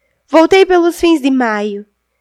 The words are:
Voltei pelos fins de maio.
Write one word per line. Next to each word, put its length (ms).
Voltei 400
pelos 320
fins 220
de 100
maio. 560